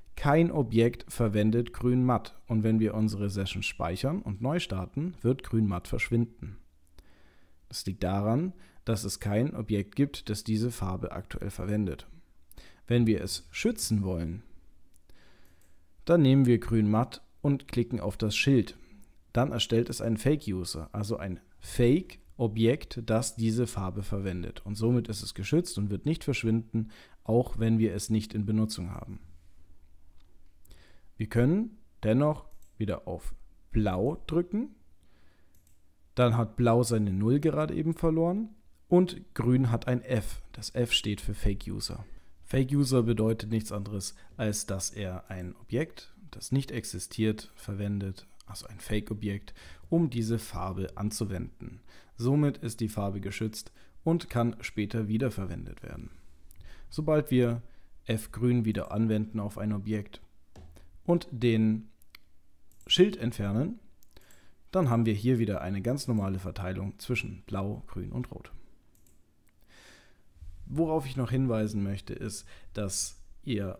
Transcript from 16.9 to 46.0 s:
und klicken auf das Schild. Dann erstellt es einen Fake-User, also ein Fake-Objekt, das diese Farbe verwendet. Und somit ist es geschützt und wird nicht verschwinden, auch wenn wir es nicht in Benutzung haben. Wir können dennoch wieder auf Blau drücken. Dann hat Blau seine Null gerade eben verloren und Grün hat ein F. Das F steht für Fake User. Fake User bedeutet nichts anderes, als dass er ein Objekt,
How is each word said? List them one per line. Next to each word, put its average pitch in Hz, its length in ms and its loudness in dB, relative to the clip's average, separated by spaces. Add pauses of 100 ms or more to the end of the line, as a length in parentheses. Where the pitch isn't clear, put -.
und 139 260 0
klicken 120 320 -2
auf 101 180 -4
das 107 180 0
Schild. 135 400 4 (580)
Dann 123 180 2
erstellt 117 380 2
es - 120 -6
einen 113 160 0
Fake-User, 92 760 -2
also 104 240 -4
ein 90 220 -6 (200)
Fake-Objekt, 120 1500 2
das 113 300 0
diese 113 320 2
Farbe 101 340 -4
verwendet. 95 640 -4
Und 104 80 -6
somit 120 360 2
ist 104 120 -6
es - 140 -10
geschützt 156 420 0
und 101 140 -2
wird 101 160 -4
nicht 160 160 -2
verschwinden, 113 640 0 (340)
auch 117 360 2
wenn 113 180 4
wir 110 160 4
es 101 160 -6
nicht 110 240 0
in 104 140 -2
Benutzung 107 420 0
haben. 98 300 -10 (2000)
Wir 107 100 -4
können 170 500 2 (260)
dennoch 143 420 2 (320)
wieder 95 300 -4
auf - 280 -4 (360)
Blau 107 560 0
drücken. 175 480 -2 (1400)
Dann 120 220 6
hat 113 180 0
Blau 120 280 6
seine 110 280 2
Null 110 280 4
gerade 151 360 0
eben 160 200 0
verloren 170 540 2 (380)
und - 460 4
Grün 123 380 4
hat 117 160 0
ein 123 160 0
F. - 480 -2
Das - 240 -12
F 120 180 0
steht 104 260 0
für - 140 -2
Fake 101 340 2
User. 101 380 -6 (380)
Fake 131 280 2
User 135 300 4
bedeutet 110 480 2
nichts 110 220 -2
anderes, 101 440 -6 (200)
als 107 320 -2
dass 95 240 -4
er 92 380 -8
ein 92 260 -8
Objekt, - 580 -6 (160)